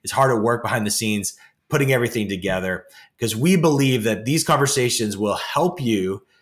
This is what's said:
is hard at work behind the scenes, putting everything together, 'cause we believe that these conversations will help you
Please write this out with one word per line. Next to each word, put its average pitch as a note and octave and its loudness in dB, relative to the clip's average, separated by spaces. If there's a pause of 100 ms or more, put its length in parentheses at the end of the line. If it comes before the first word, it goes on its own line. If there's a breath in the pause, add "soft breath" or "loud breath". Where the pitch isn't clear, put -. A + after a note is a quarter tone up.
is - -10
hard C3+ 2
at A2+ 0
work A#2 0
behind A2+ -2
the G2+ -2
scenes, G#2 -2 (380 loud breath)
putting C#3 2
everything A#2+ 0
together, F#2 -4 (340 loud breath)
'cause A2 -2
we E3 4
believe C#3 2
that A2 0
these D#3 0
conversations B2+ 0
will G2+ -2
help E3+ -2
you G2 -2 (160)